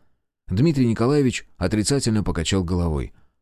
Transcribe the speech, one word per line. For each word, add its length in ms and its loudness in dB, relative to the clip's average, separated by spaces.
Дмитрий 380 2
Николаевич 600 0
отрицательно 680 0
покачал 400 -2
головой. 480 -2